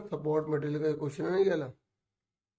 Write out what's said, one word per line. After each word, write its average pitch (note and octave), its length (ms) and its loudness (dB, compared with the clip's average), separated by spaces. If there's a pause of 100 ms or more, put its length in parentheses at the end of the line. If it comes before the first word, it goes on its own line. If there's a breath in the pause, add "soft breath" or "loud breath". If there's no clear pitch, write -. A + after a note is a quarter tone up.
support D3+ 420 0
material D3 340 -2
का D#3 120 2
क्वेश्चन D3+ 300 -4
है E3+ 60 0
ना, F#3 60 2
ये G3 120 6
वाला, D3+ 220 0 (880)